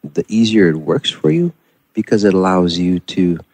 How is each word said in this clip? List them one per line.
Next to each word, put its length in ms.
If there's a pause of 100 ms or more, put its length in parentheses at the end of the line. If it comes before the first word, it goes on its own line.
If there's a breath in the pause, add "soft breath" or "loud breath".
(140)
the 140
easier 420
it 60
works 340
for 200
you, 220 (400)
because 320
it 80
allows 460
you 220
to 380 (160)